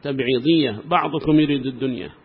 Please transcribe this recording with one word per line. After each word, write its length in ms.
تبعيضية، 760
بعضكم 500
يريد 260
الدنيا. 440